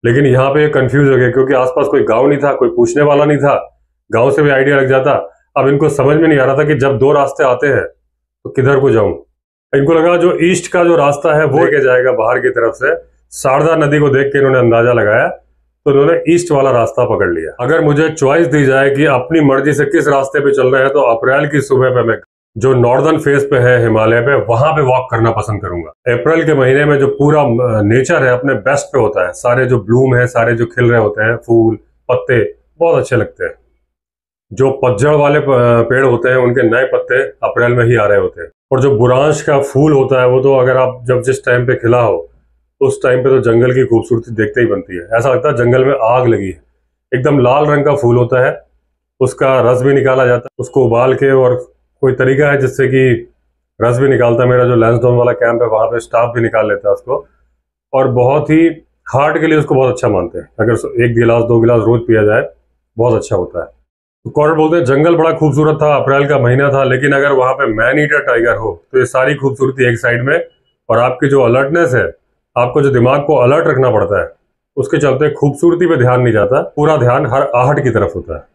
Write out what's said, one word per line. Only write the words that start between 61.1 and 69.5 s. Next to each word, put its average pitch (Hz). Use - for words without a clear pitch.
गिलास, 117
दो 117
गिलास 113
रोज 117
पिया 110
जाए, 107
बहुत 117
अच्छा 104
होता 87
है। -
तो 113
कॉर्बेट 151
बोलते 156
हैं, 170
जंगल 151
बड़ा 160
खूबसूरत 151
था, 151
अप्रैल 139
का 139
महीना 131
था, 135
लेकिन 135
अगर 139
वहाँ 127
पे 131
man 117
eater 147
tiger 117
हो, 104
तो 131
ये 127
सारी 131
खूबसूरती 131